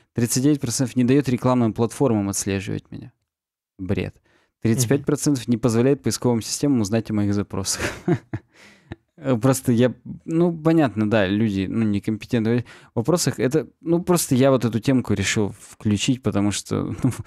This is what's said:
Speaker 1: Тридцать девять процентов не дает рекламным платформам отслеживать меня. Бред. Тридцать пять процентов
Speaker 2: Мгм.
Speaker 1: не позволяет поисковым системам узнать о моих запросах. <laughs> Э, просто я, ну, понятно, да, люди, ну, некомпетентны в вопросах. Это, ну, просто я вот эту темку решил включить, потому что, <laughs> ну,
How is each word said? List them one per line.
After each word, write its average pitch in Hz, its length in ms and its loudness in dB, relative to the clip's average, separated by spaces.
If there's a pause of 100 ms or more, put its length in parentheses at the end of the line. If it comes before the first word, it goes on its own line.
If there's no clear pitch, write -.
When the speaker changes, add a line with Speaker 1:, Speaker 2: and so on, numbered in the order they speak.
(140)
Speaker 1:
Тридцать 120 300 0
девять 147 180 4
процентов 123 340 -2
не 127 80 4
дает 131 260 4
рекламным 123 440 2
платформам 113 560 0
отслеживать 101 640 -4
меня. - 200 -16 (680)
Бред. 95 360 -4 (460)
Тридцать 113 260 0
пять 139 180 0
процентов 143 400 0
Speaker 2:
Мгм. 120 60 -2
Speaker 1:
не 120 60 2
позволяет 123 460 2
поисковым 117 380 0
системам 135 400 -2
узнать 110 280 -2
о 110 40 -4
моих 104 200 0
запросах. 98 480 -4 (240)
<laughs> 175 80 2 (1000)
Э, 135 220 -2
просто 127 340 2
я, 120 220 2 (320)
ну, 170 260 0
понятно, 151 580 0
да, 104 180 2
люди, 98 420 0
ну, 110 160 -2
некомпетентны 110 800 -2 (280)
в - 60 -4
вопросах. 156 400 0
Это, 131 280 0 (120)
ну, 170 240 0
просто 170 320 2
я 131 140 6
вот 127 160 2
эту 113 140 0
темку 123 340 0
решил 98 480 -2
включить, 110 640 -2
потому 101 280 0
что, 98 460 -6
<laughs> - 60 -4
ну, 175 80 2 (160)